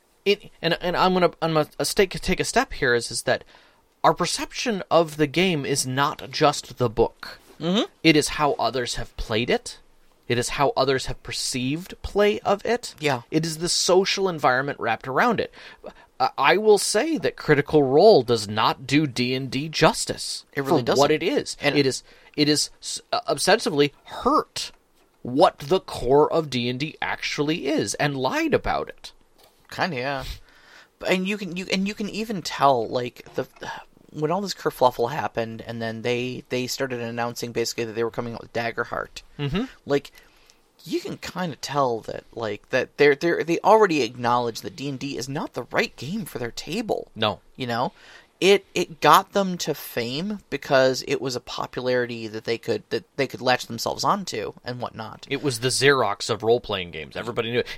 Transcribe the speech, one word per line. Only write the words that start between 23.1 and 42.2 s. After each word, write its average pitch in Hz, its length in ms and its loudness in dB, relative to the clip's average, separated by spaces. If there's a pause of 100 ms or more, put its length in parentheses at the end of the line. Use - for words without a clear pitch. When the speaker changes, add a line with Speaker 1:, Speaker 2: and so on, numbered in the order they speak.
Speaker 1:
uh, 127 100 -2
obsessively 156 720 2 (140)
hurt - 680 -2 (520)
what 139 360 4
the 139 220 0
core 139 500 2
of 160 180 -2
D 123 200 -2
and 123 100 -4
D 151 220 -6
actually 147 680 -2
is 269 280 -2
and 143 200 -2
lied 240 380 0
about 78 340 -2
it. - 240 -18 (580)
Speaker 2:
Kinda, 160 280 -4
yeah. 131 260 -6 (840)
And 185 200 2
you 208 100 -2
can, 180 200 -8
you, 185 160 -8
and 196 140 0
you 208 60 -6
can 208 160 -6
even 208 320 -6
tell, 135 460 2
like, 123 480 -6
the, - 100 -4 (640)
when 151 200 -4
all 185 100 -2
this 190 140 -8
kerfluffle 123 560 0
happened, 113 560 -4
and 117 140 -8
then 113 200 -6
they, 123 480 -4
they 127 180 -2
started 127 320 -6
announcing 120 520 -6
basically 117 340 -4
that 110 80 -8
they 113 100 -2
were 113 60 -2
coming 120 240 -6
out 110 80 -12
with - 120 -18
Daggerheart. 117 680 -6 (160)
Speaker 1:
Mm-hmm. 147 280 -2 (200)
Speaker 2:
Like, 143 260 -2 (760)
you 240 160 -4
can - 160 -10
kinda 175 400 -8
tell 131 440 -2
that, - 220 -10 (100)